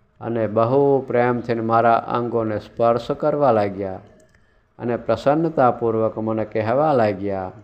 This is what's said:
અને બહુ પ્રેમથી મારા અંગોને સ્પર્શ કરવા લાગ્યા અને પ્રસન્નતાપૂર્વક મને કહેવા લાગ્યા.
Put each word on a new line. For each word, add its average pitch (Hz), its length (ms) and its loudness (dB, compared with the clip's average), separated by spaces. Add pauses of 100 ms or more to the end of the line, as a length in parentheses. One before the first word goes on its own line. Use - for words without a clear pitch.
(200)
અને 117 260 -2
બહુ 127 540 2
પ્રેમથી 120 540 0
મારા 113 400 2
અંગોને 113 640 -2
સ્પર્શ 117 520 0
કરવા 147 420 0
લાગ્યા 98 480 -2 (800)
અને 117 180 -4
પ્રસન્નતાપૂર્વક 117 1200 0
મને 110 260 -4
કહેવા 120 480 0
લાગ્યા. 98 600 -2 (120)